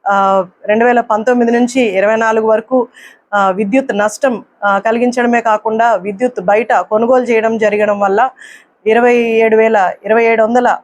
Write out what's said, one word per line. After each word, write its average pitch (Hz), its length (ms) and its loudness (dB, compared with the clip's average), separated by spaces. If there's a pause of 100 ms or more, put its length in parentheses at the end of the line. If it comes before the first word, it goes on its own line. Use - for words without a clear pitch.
ఆ, 196 380 0 (200)
రెండు 220 200 0
వేల 240 160 2
పంతొమ్మిది 233 520 0
నుంచి 247 280 0
ఇరవై 202 360 0
నాలుగు 220 300 0
వరకు, 226 420 0 (460)
ఆ, 196 160 2
విద్యుత్ 202 480 -2
నష్టం, 214 460 -2 (200)
ఆ, 196 140 0
కలిగించడమే 240 640 -2
కాకుండా, 220 540 0
విద్యుత్ 208 460 -4
బయట 214 320 0
కొనుగోలు 233 520 0
చేయడం 226 340 -2
జరగడం 208 420 0
వల్ల 202 300 0 (560)
ఇరవై 240 300 2
ఏడు 226 400 2
వేల, 220 360 2 (120)
ఇరవై 226 200 2
ఏడు 226 180 2
వందల 233 420 0